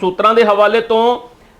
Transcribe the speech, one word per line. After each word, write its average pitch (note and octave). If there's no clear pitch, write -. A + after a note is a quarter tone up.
ਸੂਤਰਾਂ G3
ਦੇ A3+
ਹਵਾਲੇ G#3
ਤੋਂ A3+